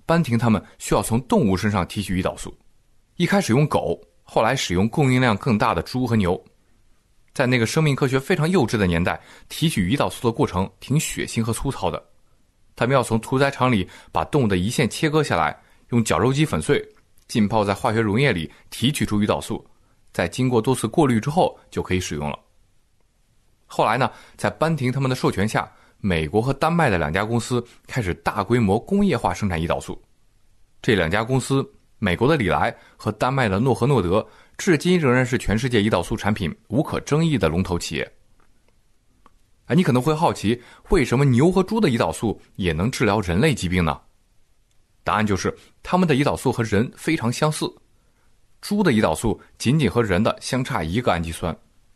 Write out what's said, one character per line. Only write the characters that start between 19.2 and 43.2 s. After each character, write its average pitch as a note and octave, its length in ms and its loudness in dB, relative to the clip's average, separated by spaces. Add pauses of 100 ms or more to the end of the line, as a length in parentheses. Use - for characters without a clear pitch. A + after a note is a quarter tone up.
胰 G#2 40 2
岛 D#2 160 0
素， - 240 -10 (480)
在 G2+ 140 -2
经 C3 200 -2
过 B2 140 2
多 C3 120 2
次 A#2+ 140 -4
过 D3+ 180 2
滤 A#2+ 140 2
之 G#2 100 -4
后 D3+ 280 0 (120)
就 F2 140 -6
可 - 100 -6
以 F#2 60 2
使 F2 160 -6
用 D2 140 -6
了。 C#2+ 100 -10 (1300)
后 - 200 -2
来 A2+ 120 0
呢， B2 120 0 (280)
在 - 120 -2
班 D#3+ 260 -2
廷 B2+ 160 -2
他 C3+ 100 -4
们 C3+ 80 0
的 B2+ 60 -2
授 D3 140 0
权 G2 160 -2
下， A2 240 -2 (300)
美 E2+ 260 0
国 F2 160 0
和 C3+ 120 0
丹 - 180 -2
麦 E3+ 180 2
的 F#2+ 80 2
两 D2+ 140 -2
家 F#2+ 140 0
公 A#2+ 120 -2
司 A#2+ 280 -2 (200)
开 - 160 -6
始 F2 140 -2
大 - 280 -4
规 F3 160 2
模 G2+ 200 2
工 G3+ 260 0
业 D#3+ 120 2
化 F#2+ 160 -2
生 G2+ 160 -4
产 E2+ 100 -2
胰 E2 80 -2
岛 C#2+ 120 -2
素。 - 220 -12 (800)
这 A#2 140 2
两 E2 160 2
家 G#2 120 0
公 B2+ 160 -2
司， C3+ 300 -2 (280)
美 F2+ 180 0
国 A2+ 120 0
的 D#3+ 100 2
礼 A2 100 0
来 E2 280 0 (200)
和 - 160 -6
丹 B2+ 220 -2
麦 C3 160 0
的 F#2+ 80 0
诺 B2+ 160 2
和 A#2+ 140 -2
诺 C3+ 140 2
德， F2+ 240 0 (320)
至 E3+ 200 2
今 F3 220 2
仍 C#3 120 2
然 B2+ 140 2
是 A#2+ 120 -2
全 G#2 200 -2
世 B2 120 -2
界 A#2+ 100 2
胰 G#2 100 2
岛 F#2+ 140 0
素 - 140 -6
产 G#2 160 -2
品 A2 200 -4 (140)
无 C3+ 160 0
可 - 160 -6
争 D#3 260 0
议 D3+ 120 0
的 F2 100 2
龙 E2 160 0
头 F#2 160 -4
企 - 160 -8
业。 B1+ 160 -6 (1600)
哎， A#2+ 80 0
你 F3 60 6
可 D#3+ 100 2
能 B2+ 80 4
会 D3 140 0
好 D3+ 180 2
奇， A#2+ 300 -2 (280)
为 F3 140 4
什 A#2+ 140 0
么 C#3 80 4
牛 C3+ 260 4
和 F#3 120 2
猪 A3+ 180 -2
的 F#3+ 80 4
胰 A2 80 0
岛 F2 140 0
素 G2 280 -4 (160)
也 F2+ 160 0
能 F2 200 0
治 - 120 -4
疗 G#2 180 2